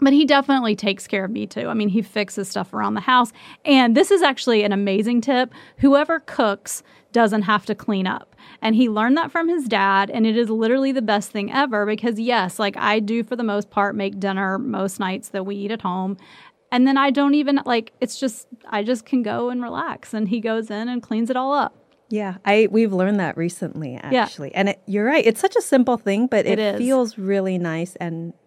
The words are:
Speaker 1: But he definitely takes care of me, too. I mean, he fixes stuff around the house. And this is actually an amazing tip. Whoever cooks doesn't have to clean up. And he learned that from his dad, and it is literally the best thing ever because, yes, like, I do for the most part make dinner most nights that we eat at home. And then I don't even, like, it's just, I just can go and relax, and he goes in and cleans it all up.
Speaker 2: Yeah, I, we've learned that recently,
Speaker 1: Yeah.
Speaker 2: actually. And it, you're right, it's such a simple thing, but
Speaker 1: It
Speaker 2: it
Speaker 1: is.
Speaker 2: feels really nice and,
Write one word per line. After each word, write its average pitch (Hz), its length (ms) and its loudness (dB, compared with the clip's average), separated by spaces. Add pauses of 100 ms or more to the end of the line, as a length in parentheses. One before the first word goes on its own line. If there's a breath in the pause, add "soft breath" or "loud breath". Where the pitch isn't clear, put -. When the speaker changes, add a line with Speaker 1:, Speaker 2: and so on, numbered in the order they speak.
Speaker 1:
But 269 120 6
he 294 120 6
definitely 269 500 2
takes 202 320 -4
care 196 180 -2
of 190 60 -8
me, 208 160 -6
too. - 200 -8
I - 60 -4
mean, 214 160 0
he 208 120 2
fixes 202 480 -6
stuff 190 240 -6
around 208 220 -4
the 202 60 -4
house. 247 300 2 (340 loud breath)
And 254 300 6
this 370 160 4
is 381 100 6
actually 254 420 2
an 208 80 0
amazing 202 500 0
tip. 254 320 0 (240 loud breath)
Whoever 285 420 4
cooks - 640 -2 (280 soft breath)
doesn't 220 300 4
have 208 240 0
to 214 100 -4
clean 190 320 -2
up. - 280 -6 (260 loud breath)
And 220 140 2
he 247 140 6
learned 220 280 2
that 330 140 -2
from 330 180 0
his 330 180 0
dad, 196 420 2
and 226 160 0
it 220 120 2
is 233 120 0
literally 240 440 0
the 262 80 -2
best 208 300 -2
thing 208 200 -6
ever 240 340 0
because, 214 340 -4
yes, 226 380 -2
like, 202 200 -2
I 214 220 0
do 220 240 -2
for 240 120 -8
the 240 80 -6
most 202 260 -4
part 202 280 -2
make 196 220 -4
dinner 190 380 -2
most 196 420 -4
nights 190 300 -6
that 190 160 -6
we 202 120 -8
eat 202 140 -8
at 226 100 -8
home. 190 340 -4 (560 loud breath)
And 254 160 4
then 269 100 4
I 277 120 4
don't 285 240 2
even, 285 320 2
like, 233 340 -2
it's - 180 -6
just, 254 300 -6 (220)
I 208 140 -2
just 226 220 -2
can 254 180 0
go 240 260 -4
and 247 120 -6
relax, - 520 -8
and 214 160 -2
he 233 100 -2
goes 220 320 -4
in 214 160 -6
and 247 160 -4
cleans 220 260 -2
it 254 60 -2
all 262 180 -2
up. 285 220 0 (340)
Speaker 2:
Yeah, 208 260 -4 (100)
I, 208 260 4
we've 220 220 2
learned 190 260 2
that 170 160 -2
recently, 160 580 -6 (160)
Speaker 1:
Yeah. 247 140 2
Speaker 2:
actually. 143 320 -8
And 196 140 2
it, - 160 -6
you're 208 200 -2
right, 285 200 2
it's 226 160 4
such 392 160 0
a 453 40 2
simple 254 360 2
thing, 208 300 0
but 220 180 2
Speaker 1:
It 196 140 2
Speaker 2:
it 202 160 0
Speaker 1:
is. - 20 -4
Speaker 2:
feels 247 400 0
really 190 400 -2
nice 170 400 -4
and, 165 360 -8 (140)